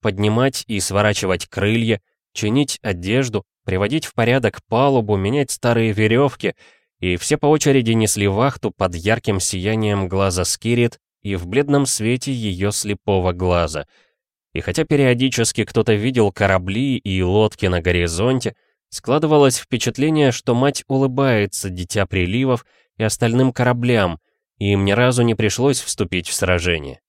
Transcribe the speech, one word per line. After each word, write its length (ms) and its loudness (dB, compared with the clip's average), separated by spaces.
поднимать 640 0
и 120 -4
сворачивать 680 0
крылья, 540 0
чинить 480 -2
одежду, 600 -2
приводить 400 -2
в 80 -14
порядок 560 0
палубу, 480 2
менять 340 -2
старые 400 0
веревки, 640 0
и 160 -2
все 200 -2
по 100 0
очереди 440 2
несли 380 2
вахту 420 0
под 240 -2
ярким 460 -2
сиянием 680 -2
глаза 380 0
Скирит 540 -2
и 140 -6
в 120 -8
бледном 380 0
свете 460 -4
ее 400 -4
слепого 600 -2
глаза. 520 -2
И 80 -6
хотя 220 -2
периодически 800 0
кто-то 300 0
видел 380 2
корабли 680 0
и 240 -2
лодки 460 2
на 140 0
горизонте, 720 0
складывалось 680 2
впечатление, 720 0
что 240 -2
мать 320 0
улыбается 840 0
Дитя 360 -4
Приливов 600 0
и 60 -2
остальным 500 0
кораблям, 680 0
и 160 0
им 120 2
ни 60 2
разу 320 2
не 120 2
пришлось 460 0
вступить 460 -6
в 60 -8
сражение. 760 -2